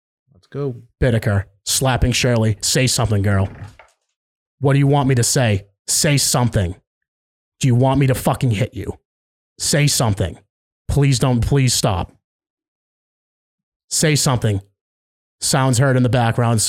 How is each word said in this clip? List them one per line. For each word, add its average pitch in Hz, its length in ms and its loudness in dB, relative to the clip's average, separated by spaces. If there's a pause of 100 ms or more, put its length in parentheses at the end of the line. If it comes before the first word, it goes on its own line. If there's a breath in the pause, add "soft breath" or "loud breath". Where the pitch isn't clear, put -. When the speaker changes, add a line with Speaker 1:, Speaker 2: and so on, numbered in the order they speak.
(320)
Speaker 1:
Let's - 140 -20
go. 131 360 -8 (180)
Speaker 2:
Bittaker 110 440 0 (200)
slapping 127 480 0
Shirley. 110 500 0
"Say - 240 0
something, 107 360 0
girl. 98 260 0 (1120)
What 139 140 0
do 135 60 4
you 143 80 4
want 139 220 2
me 135 80 2
to 120 60 0
say? 113 440 0 (200)
Say - 300 0
something. 113 580 -2 (840)
Do 139 80 2
you 120 60 4
want 135 260 2
me 139 60 2
to 127 80 2
fucking 131 380 -2
hit 107 220 -4
you? - 240 -12 (600)
Say 147 280 0
something. 107 520 -2 (500)
Please 139 300 2
don't, 123 240 0
please 135 320 0
stop. 95 380 -2 (1800)
Say 156 260 0
something." 113 460 0 (800)
Sounds 131 340 0
heard 131 220 2
in 123 40 2
the 127 60 2
background. 117 480 0 (120)